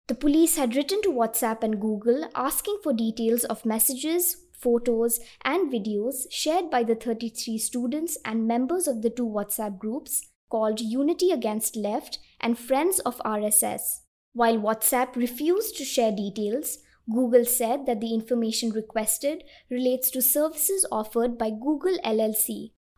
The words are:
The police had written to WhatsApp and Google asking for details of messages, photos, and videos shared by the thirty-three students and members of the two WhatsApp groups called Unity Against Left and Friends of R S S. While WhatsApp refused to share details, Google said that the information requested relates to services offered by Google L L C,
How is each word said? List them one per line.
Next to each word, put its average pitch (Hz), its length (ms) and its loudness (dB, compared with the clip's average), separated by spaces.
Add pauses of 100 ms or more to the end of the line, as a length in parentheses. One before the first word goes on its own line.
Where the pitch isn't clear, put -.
The 247 80 -4
police 311 420 4
had 247 180 0
written 294 280 0
to 392 100 2
WhatsApp 226 500 0
and 220 160 0
Google 220 560 0
asking 311 480 -2
for 294 120 2
details 226 500 0
of - 220 -4
messages, 277 680 0 (160)
photos, 233 680 0 (260)
and 294 280 0
videos 220 580 -2
shared 330 400 -2
by 247 120 2
the 226 120 2
thirty-three 226 640 -4
students 254 680 -4
and 220 220 0
members 262 420 0
of 233 140 -2
the 226 80 2
two 240 160 -2
WhatsApp 208 520 -4
groups - 500 -6 (220)
called 220 300 0
Unity 277 500 2
Against 226 460 -2
Left 214 420 -4 (220)
and 233 180 0
Friends 330 420 2
of 240 220 -4
R 214 200 -2
S 208 200 4
S. - 400 -4 (300)
While 226 260 4
WhatsApp 226 580 0
refused 302 600 0
to 285 80 -8
share 226 280 2
details, 208 680 -4 (320)
Google 240 340 6
said 247 420 0
that 233 140 0
the 226 140 -2
information 226 560 0
requested 220 720 -2 (260)
relates 254 420 0
to 254 120 -2
services 311 680 2
offered 233 460 0
by 220 120 -2
Google 285 540 0
L 220 160 2
L 220 140 2
C, 214 380 -4 (260)